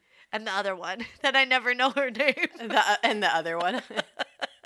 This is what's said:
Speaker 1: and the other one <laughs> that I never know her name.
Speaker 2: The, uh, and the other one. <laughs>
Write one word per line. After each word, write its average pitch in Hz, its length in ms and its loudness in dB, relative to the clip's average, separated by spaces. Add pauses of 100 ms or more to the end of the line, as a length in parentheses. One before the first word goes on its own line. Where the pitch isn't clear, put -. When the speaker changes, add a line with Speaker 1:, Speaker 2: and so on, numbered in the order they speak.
(320)
Speaker 1:
and 214 120 -6
the 220 80 -6
other 196 220 -2
one 185 380 -8
<laughs> - 100 -12
that 269 140 2
I 269 80 6
never 247 300 2
know 254 160 2
her 277 200 0
name. 262 240 0 (240)
Speaker 2:
The, 233 180 -4
uh, 208 280 4
and 214 180 0
the 180 120 4
other 165 220 -2
one. 185 300 -2
<laughs> - 40 -18 (760)